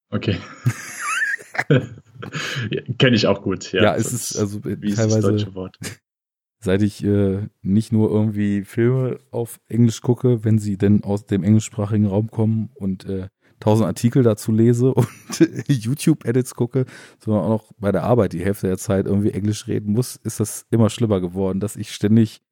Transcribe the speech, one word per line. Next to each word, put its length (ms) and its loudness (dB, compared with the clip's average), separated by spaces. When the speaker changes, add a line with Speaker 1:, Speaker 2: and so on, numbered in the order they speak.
Speaker 1:
Okay. 320 -2
Speaker 2:
<laughs> 60 -18
Speaker 1:
Ja, 120 -6
kenn 160 4
ich 140 2
auch 140 0
gut, 300 -6
ja. 120 2
Speaker 2:
Ja, 120 4
es 80 0
Speaker 1:
Das 100 -8
Speaker 2:
ist, 240 -8
also, 220 -4
äh, 220 -8
Speaker 1:
wie 80 -4
ist 80 -2
das 100 2
Speaker 2:
teilweise 240 2
Speaker 1:
deutsche 240 -2
Wort? 240 -12
Speaker 2:
seit 200 2
ich, 240 -2
äh, 420 0
nicht 320 0
nur 160 4
irgendwie 560 0
Filme 540 0
auf 380 -8
Englisch 320 2
gucke, 420 2
wenn 160 4
sie 180 -4
denn 280 4
aus 200 -4
dem 180 0
englischsprachigen 640 2
Raum 220 -2
kommen 460 -2
und, 300 -6
äh, 240 -8
tausend 260 2
Artikel 360 2
dazu 280 0
lese 420 4
<laughs> 0 -
und 140 2
YouTube-Edits 840 0
gucke, 300 -2
sondern 260 0
auch 40 0
noch 280 -2
bei 160 -2
der 100 0
Arbeit 300 2
die 100 -6
Hälfte 240 -2
der 100 0
Zeit 280 0
irgendwie 260 0
Englisch 360 -4
reden 260 -2
muss, 240 -2
ist 240 -8
das 280 -8
immer 200 4
schlimmer 320 0
geworden, 400 -4
dass 160 -6
ich 160 -12
ständig 480 2